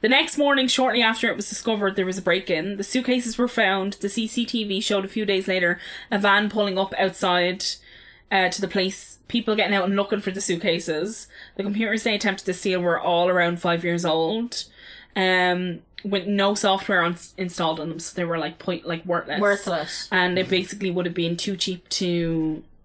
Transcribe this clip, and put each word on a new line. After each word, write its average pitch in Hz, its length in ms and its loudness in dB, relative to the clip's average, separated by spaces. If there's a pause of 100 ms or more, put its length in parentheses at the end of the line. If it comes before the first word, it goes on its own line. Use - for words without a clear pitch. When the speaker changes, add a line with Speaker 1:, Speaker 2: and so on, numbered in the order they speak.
Speaker 1:
The 220 80 2
next 285 280 4
morning, 277 300 4
shortly 247 360 2
after 226 260 2
it - 60 -2
was - 140 -4
discovered 208 460 0
there 190 100 0
was 185 120 -4
a 190 60 -6
break-in, 185 540 0
the 226 60 -4
suitcases 247 540 0
were 247 100 2
found. 196 460 0
The - 160 -4
C 220 180 0
C 233 180 0
T 226 180 -2
V 196 180 -2
showed 202 240 0
a - 40 -8
few 214 160 -2
days 190 220 0
later 180 320 0 (320)
a 214 80 0
van 202 300 4
pulling 202 300 0
up 196 180 0
outside, 180 640 2 (680)
uh, 190 180 4
to - 120 -4
the 196 60 -2
place, 190 600 0
people 226 280 0
getting 202 200 2
out 190 100 2
and 196 100 0
looking 202 240 0
for 196 120 -4
the 190 100 -4
suitcases. 175 840 -2 (300)
The 196 60 -4
computers 208 400 -2
they 220 120 2
attempted 196 300 -2
to 185 100 0
steal 185 260 0
were 175 180 2
all 175 300 2
around 175 320 2
five 170 220 0
years 170 200 0
old. 170 600 0 (520)
Um, 180 680 2 (240)
with 196 220 -2
no 202 280 2
software 190 460 2
on, 170 160 0 (200)
installed 170 420 -2
on 156 100 -6
them, 165 100 -8
so - 160 -6
they 180 80 -2
were, 170 140 -2
like, 160 220 -6
point, 180 260 -4
like, 170 200 -6
worthless. 175 360 -2
Speaker 2:
Worthless. 196 680 0
Speaker 1:
And 180 260 2
it 185 120 0
basically 190 420 0
would 175 140 0
have 170 100 -4
been 170 200 0
too 190 220 -4
cheap 180 320 -6
to 165 760 -2 (220)